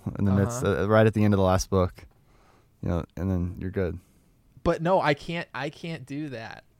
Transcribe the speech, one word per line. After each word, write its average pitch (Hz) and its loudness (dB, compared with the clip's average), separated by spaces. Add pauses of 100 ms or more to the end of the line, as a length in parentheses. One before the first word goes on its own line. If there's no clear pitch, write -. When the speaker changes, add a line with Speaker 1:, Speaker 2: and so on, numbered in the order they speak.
(200)
Speaker 1:
in 101 0
the 101 2
midst, 98 2
Speaker 2:
Uh-huh. 90 0
Speaker 1:
uh, - 0
right 110 6
at 110 4
the 107 2
end 104 4
of 95 4
the 95 4
last 92 2
book, 92 0 (760)
you - -6
know, 85 -2 (120)
and 92 -4
then 90 -2
you're 92 -8
good. 87 -4 (640)
Speaker 2:
But 170 0
no, 175 2
I 143 2
can't, 170 -8
I 131 -8
can't 156 -12
do 147 -10
that. 113 -14 (180)